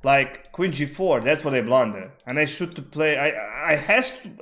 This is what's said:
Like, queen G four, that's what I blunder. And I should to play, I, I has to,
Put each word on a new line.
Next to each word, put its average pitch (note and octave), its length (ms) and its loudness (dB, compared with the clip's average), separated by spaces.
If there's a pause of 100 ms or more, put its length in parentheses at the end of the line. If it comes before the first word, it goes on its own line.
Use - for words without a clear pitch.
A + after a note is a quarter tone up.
Like, C3+ 500 2
queen F3 200 0
G C#3+ 140 -2
four, D3+ 340 0
that's D3 240 0
what C#3+ 80 0
I B2+ 80 2
blunder. A2 540 0 (120)
And B2+ 120 -4
I D3+ 80 4
should F3 300 -6
to D#3 60 -12
play, D3+ 360 0
I, C3+ 540 -2
I D3+ 40 4
has G#3+ 360 0
to, - 180 -18 (120)